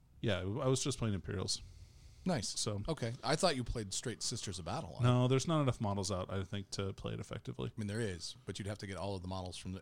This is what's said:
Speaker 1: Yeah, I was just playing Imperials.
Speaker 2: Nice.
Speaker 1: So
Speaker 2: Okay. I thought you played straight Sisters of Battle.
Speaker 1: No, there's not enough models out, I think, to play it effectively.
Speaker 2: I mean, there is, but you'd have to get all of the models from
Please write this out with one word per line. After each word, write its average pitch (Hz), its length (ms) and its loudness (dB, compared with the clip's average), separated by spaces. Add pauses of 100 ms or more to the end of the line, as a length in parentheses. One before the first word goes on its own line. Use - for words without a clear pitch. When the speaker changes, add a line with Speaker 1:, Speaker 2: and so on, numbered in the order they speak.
(200)
Speaker 1:
Yeah, 98 200 4
I 110 280 0
was 131 140 4
just 139 160 0
playing 110 160 2
Imperials. - 460 0 (640)
Speaker 2:
Nice. 151 320 0
Speaker 1:
So 101 320 0
Speaker 2:
Okay. 127 240 -2 (120)
I 127 100 4
thought 160 220 4
you 123 80 0
played 104 280 -4
straight - 300 -4
Sisters 92 380 -2
of 85 60 -8
Battle. 92 360 -4
Speaker 1:
No, 123 240 8
there's 131 220 4
not 160 120 4
enough 131 200 2
models 101 320 2
out, 92 180 -2
I 95 140 0
think, 98 260 -6
to 98 220 -2
play - 220 -6
it 110 40 -4
effectively. - 580 -6
Speaker 2:
I - 40 -4
mean, 104 80 -2
there 104 120 -2
is, 92 360 -4 (100)
but 101 140 -6
you'd 98 80 -4
have 104 100 -4
to 104 80 -8
get 95 100 -6
all 98 200 -2
of 90 60 -6
the 90 60 -6
models 92 280 -4
from 95 260 -6